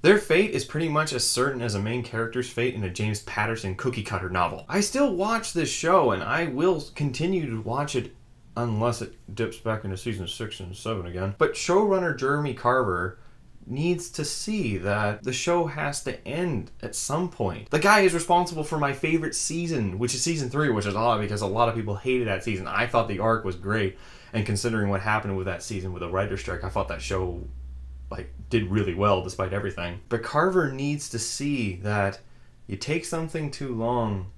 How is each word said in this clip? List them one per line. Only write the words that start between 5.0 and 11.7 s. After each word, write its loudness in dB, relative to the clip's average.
watch 0
this 0
show, 4
and 0
I 0
will 2
continue 0
to -2
watch -2
it -2
unless 0
it -10
dips -2
back -4
into -4
season -6
six -8
and -10
seven -4
again. -4
But 2
showrunner 2